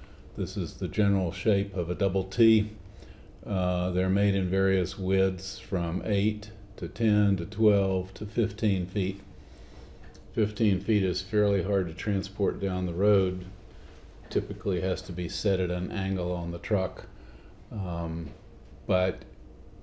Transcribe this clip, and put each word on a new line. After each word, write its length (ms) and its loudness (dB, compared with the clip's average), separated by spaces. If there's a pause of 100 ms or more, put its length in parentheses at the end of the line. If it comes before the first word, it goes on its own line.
(360)
This 220 -4
is 160 -4
the 140 -4
general 440 2
shape 440 0
of 160 -2
a 40 -2
double 280 2
T. 480 4 (760)
Uh, 460 0
they're 180 2
made 240 4
in 160 0
various 480 2
widths 600 0
from 460 -2
eight 440 0 (280)
to 100 -6
ten 500 4
to 80 -4
twelve 680 2
to 100 -10
fifteen 640 0
feet. 340 -2 (1120)
Fifteen 480 2
feet 240 2
is 200 0
fairly 400 2
hard 240 2
to 60 -8
transport 680 -2
down 240 0
the 80 -2
road. 520 4 (840)
Typically 500 -2
has 220 -2
to 100 -12
be 160 -4
set 320 0
at 120 0
an 200 -4
angle 400 -2
on 200 -4
the 80 -6
truck. 480 -4 (640)
Um, 580 -4 (560)
but 380 2 (600)